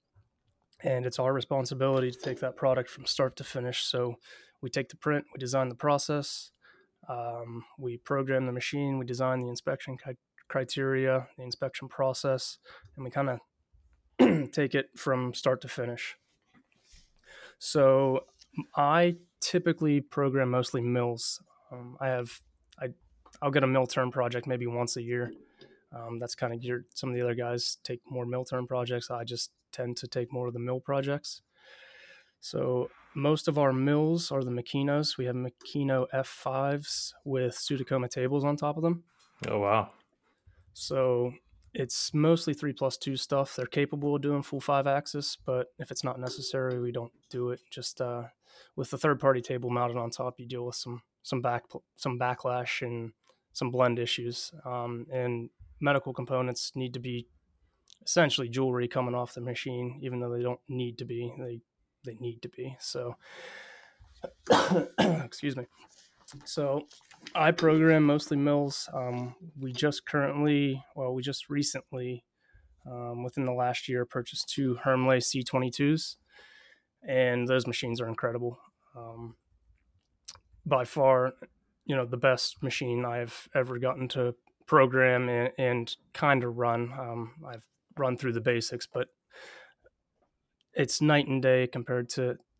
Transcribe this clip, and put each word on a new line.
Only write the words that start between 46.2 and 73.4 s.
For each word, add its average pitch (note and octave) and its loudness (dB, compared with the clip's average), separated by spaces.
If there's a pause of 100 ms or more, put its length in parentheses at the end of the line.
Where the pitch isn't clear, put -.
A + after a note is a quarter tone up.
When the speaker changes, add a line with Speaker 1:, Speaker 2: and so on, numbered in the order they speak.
Speaker 1:
necessary, B2+ -4
we A#2+ -4
don't A#2 -8 (160)
do B2 -4
it. B2 -6 (100)
Just, - -8
uh, A#2+ -4 (520)
with C3+ -6
the C#3 -6
third D3 2
party C3+ 6
table B2 -4
mounted A#2+ 0
on A#2 -4
top, B2 -6
you B2 -16
deal B2 -6
with A#2+ -6
some, A#2+ -8 (200)
some C3 -2
back, A#2+ 0 (320)
some B2+ -4
backlash B2 -2
and A#2 -6 (400)
some B2+ -2
blend B2 4
issues. A#2+ -4 (120)
Um, A#2+ -6
and B2 -2 (300)
medical C#3+ 2
components B2+ -2
need B2+ -4
to B2+ -8
be A#2+ -6 (800)
essentially E3 4
jewelry B2 0
coming B2 0
off B2 -4
the B2+ -10
machine, B2 -6
even B2 -4
though A#2+ -4
they A#2+ -2
don't B2 -2
need B2 -4
to B2+ -8
be. A#2+ -6
They, A#2+ -10 (440)
they A#2 -12
need A#2 -8
to B2+ -8
be. C3 -12
So, - -8 (1300)
<coughs> - 4
excuse D3 0
me. B2 -8 (800)
So C#3+ -2 (480)
I D#3 6
program D#3+ 8
mostly D3 4
mills. C#3+ 2
Um, B2 -6 (240)
we C3 -6
just C#3+ 0
currently, C#3+ 2 (120)
well, B2+ -4
we B2+ -4
just C3+ -6
recently, C3 -4 (640)
um, A#2+ -8
within B2+ -2